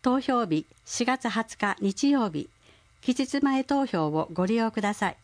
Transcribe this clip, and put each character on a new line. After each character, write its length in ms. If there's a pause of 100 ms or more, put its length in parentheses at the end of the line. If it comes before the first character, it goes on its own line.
投 180
票 260
日、 200 (180)
四 200
月 240
二 160
十 120
日 240
日 300
曜 200
日、 180 (540)
期 100
日 280
前 240
投 220
票 200
を 260
ご 140
利 80
用 160
く 100
だ 140
さ 140
い。 140